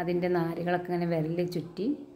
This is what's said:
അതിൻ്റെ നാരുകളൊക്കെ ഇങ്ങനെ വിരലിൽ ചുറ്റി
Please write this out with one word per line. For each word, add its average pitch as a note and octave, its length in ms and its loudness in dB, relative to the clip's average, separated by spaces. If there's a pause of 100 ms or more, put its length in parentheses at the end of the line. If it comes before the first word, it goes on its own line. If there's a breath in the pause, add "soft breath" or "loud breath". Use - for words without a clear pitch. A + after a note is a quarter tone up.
അതിൻ്റെ F3 360 2
നാരുകളൊക്കെ F3 540 0
ഇങ്ങനെ F3 200 2
വിരലിൽ E3 440 2
ചുറ്റി F3+ 300 -4 (300)